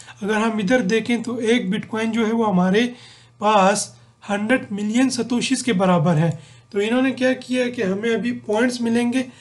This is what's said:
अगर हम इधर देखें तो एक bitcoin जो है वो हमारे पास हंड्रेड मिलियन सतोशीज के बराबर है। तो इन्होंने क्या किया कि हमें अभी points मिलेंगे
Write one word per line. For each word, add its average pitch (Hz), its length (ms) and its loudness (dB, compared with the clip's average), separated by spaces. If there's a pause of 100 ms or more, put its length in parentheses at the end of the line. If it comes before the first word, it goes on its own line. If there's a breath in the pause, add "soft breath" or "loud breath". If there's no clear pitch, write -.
(220 loud breath)
अगर 208 120 -2
हम 214 260 0
इधर 247 200 2
देखें 220 420 0
तो 240 180 -6
एक 220 300 2
bitcoin 220 420 -4
जो 226 140 0
है 214 60 0
वो 226 120 0
हमारे 202 500 2 (460 loud breath)
पास 202 580 2 (300 soft breath)
हंड्रेड 214 440 0
मिलियन 214 380 0
सतोशीज 240 520 -2
के 240 100 0
बराबर 180 420 2
है। 165 280 0 (300 loud breath)
तो 202 80 -2
इन्होंने 254 320 0
क्या 254 200 0
किया 254 360 -2
कि 240 140 -6
हमें 202 320 -2
अभी 233 180 -2
points 240 480 -2
मिलेंगे 240 440 0 (160 loud breath)